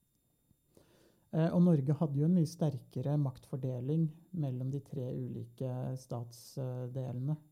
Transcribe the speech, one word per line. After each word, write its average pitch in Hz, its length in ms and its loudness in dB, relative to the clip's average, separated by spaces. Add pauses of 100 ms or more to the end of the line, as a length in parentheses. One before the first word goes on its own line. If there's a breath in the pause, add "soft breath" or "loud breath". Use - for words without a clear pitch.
(1300 soft breath)
Eh, 165 200 4
og 180 100 6
Norge 151 300 6
hadde 143 240 0
jo 143 80 2
en 170 100 4
mye 170 120 6
sterkere 139 720 -2
maktfordeling 135 920 -2 (240)
mellom 131 380 -2
de 139 100 -4
tre 131 320 -6
ulike 127 840 -6
statsdelene, 127 1400 -6 (160)